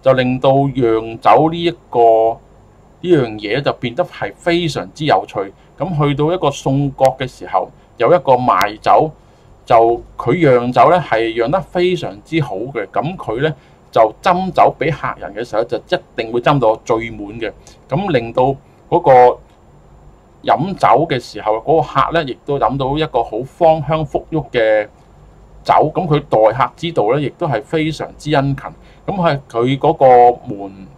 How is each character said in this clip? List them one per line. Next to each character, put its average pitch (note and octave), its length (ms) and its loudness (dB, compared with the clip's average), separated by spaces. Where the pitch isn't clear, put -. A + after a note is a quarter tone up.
就 C3+ 100 4
令 B2+ 260 0
到 C#3 120 2
釀 A#2+ 680 0
酒 B2+ 320 4
呢 E3+ 80 -6
一 E3+ 120 0
個， A2+ 500 2
呢 F3 100 -6
樣 C#3+ 160 4
嘢 G#2 240 -4
就 C#3 100 -2
變 A#2+ 220 -8
得 F3 100 -4
係 - 300 -10
非 E3+ 340 -2
常 F#2+ 240 -6
之 D3+ 140 -8
有 G2+ 200 0
趣。 - 140 -8
咁 D#3 100 -6
去 C#3+ 60 0
到 D3 200 0
一 - 20 -2
個 E3+ 140 0
宋 C#3 400 -2
國 C3+ 280 0
嘅 C3 80 -6
時 - 200 -16
候， F#2+ 240 -4
有 A#2 120 2
一 F3+ 100 4
個 C3+ 160 0
賣 G#2+ 440 0
酒， A2+ 320 2
就 A#2 380 2
佢 - 140 -2
釀 B2+ 380 2
酒 B2 200 4
呢 F3 180 2
係 A2+ 260 -2
釀 A#2 140 -2
得 F3 100 -2
非 F3+ 380 -2
常 G2+ 260 -10
之 D#3+ 200 -4
好 G2 140 -6
嘅。 A#2 320 -8
咁 - 280 -4
佢 A#2 240 -8
呢， D#3 140 -2
就 A2 220 2
斟 F#3 300 0
酒 B2+ 260 2
俾 C#3+ 140 -2
客 C3 260 -8
人 G2 160 -14
嘅 G#2 140 -10
時 G#2+ 80 -6
候， G2+ 80 -2
就 A2+ 140 -6
一 - 220 -6
定 A2+ 160 -8
會 A#2+ 120 -2
斟 C#3+ 180 2
到 A2 240 2
最 A#2 260 -2
滿 G#2+ 300 -14
嘅。 G#2+ 100 -6
咁 F#3 240 -4
令 A2+ 220 -2
到 C3+ 200 0
嗰 E3+ 100 2
個 B2 380 6
飲 B2+ 300 0
酒 - 120 0
嘅 C3+ 100 -2
時 - 240 -12
候， G#2+ 140 0
嗰 C#3 200 0
個 D#3 60 2
客 - 300 -2
呢， E3 120 0
亦 B2 200 -10
都 C#3+ 140 -4
飲 A#2+ 200 -2
到 C3+ 180 -4
一 D#3 140 -2
個 B2 120 -2
好 - 200 -6
芳 D#3+ 440 0
香 D#3+ 200 -2
馥 - 240 -6
郁 D#3+ 80 -4
嘅 A2 340 2
酒。 - 80 0
咁 F3+ 140 -4
佢 D3 140 0
待 A2+ 380 2
客 B2+ 180 -2
之 E3+ 160 -8
道 A2+ 200 0
呢， D3 80 0
亦 C#3+ 100 -4
都 - 180 -8
係 A#2+ 140 -2
非 D#3+ 280 -4
常 D3+ 260 -10
之 - 140 -10
殷 D#3 100 2
勤。 - 80 -16
咁 F3 100 -6
係 E3 240 0
佢 B2 280 -2
嗰 D3 140 0
個 C#3 140 2
門 G2 400 -14